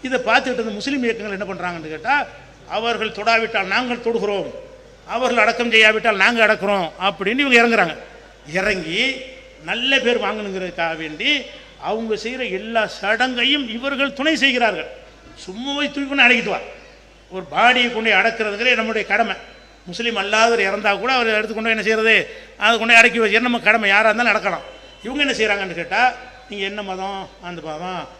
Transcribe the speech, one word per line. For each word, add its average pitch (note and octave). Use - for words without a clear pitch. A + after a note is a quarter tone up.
இதை B3+
பார்த்துக்கிட்டு B3+
இருந்த A#3+
முஸ்லீம் A3+
இயக்கங்கள் G#3+
என்ன G3
பண்றாங்கன்னு E3+
கேட்டா, A3
"அவர்கள் A3
தொடாவிட்டால் A3
நாங்கள் A#3+
தொடுகிறோம், G#3
அவர்கள் A#3
அடக்கம் A#3
செய்யாவிட்டால் A3
நாங்க A3
அடக்குறோம்" G3
அப்படின்னு G3
இவங்க C4+
இறங்குறாங்க. G#3+
இறங்கி F#3+
நல்ல B3
பேர் A#3+
வாங்கணுங்கிறதுக்காக F#3
வேண்டி F#3
அவங்க A3
செய்யற A#3
எல்லா G#3+
சடங்கையும் B3
இவர்கள் C4+
துணை D4
செய்கிறார்கள். A#3
சும்மா B3
போய் C#4+
தூக்கி C#4
கொண்டு C#4
அடக்கிட்டு A#3+
வா, D#3
ஒரு F#3
பாடியை A#3+
கொண்டு A3
அடக்கிறதுங்கிறே A3
நம்முடைய A3
கடமை. G#3
முஸ்லீம் A3+
அல்லாதவர் A3
இறந்தா G3+
கூட B3
அவர் B3
எடுத்து G#3+
கொண்டு A3
போய் A3+
என்ன A3
செய்யறது? A3
அதை G#3+
கொண்டு A3+
போய் A3+
அடக்கி A#3+
வச்சு A3
நம்ம A#3+
கடமை, G#3
யாரா G#3+
இருந்தாலும் A3+
அடக்கலாம். F#3
இவங்க C#4
என்ன C4+
செய்றாங்கன்னு G3+
கேட்டா, G3
"நீங்க G3+
என்ன G#3
மதம்?" F#3+
"அந்த F3
மதம்." D#3+